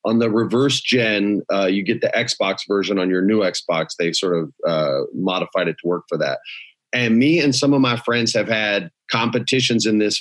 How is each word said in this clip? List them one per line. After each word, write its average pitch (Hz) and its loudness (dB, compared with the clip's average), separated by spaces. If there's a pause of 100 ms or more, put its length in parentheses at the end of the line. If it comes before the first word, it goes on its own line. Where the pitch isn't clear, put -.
on 117 2
the 117 2
reverse 117 2
gen. 104 0 (100)
Uh, 98 2
you 98 2
get 87 -2
the - 0
Xbox 110 -2
version 101 0
on 92 0
your 92 2
new 104 2
Xbox. 87 -2 (100)
They 82 -2
sort 87 0
of, 78 -4 (160)
uh, 76 0 (120)
modified 92 -2
it 82 -4
to - -6
work 87 -2
for 85 -4
that. 69 -2 (560)
And 117 2
me 156 4
and 143 2
some 143 2
of 135 2
my 120 2
friends 117 0
have 104 0
had 104 -2 (200)
competitions 120 0
in 107 2
this 104 0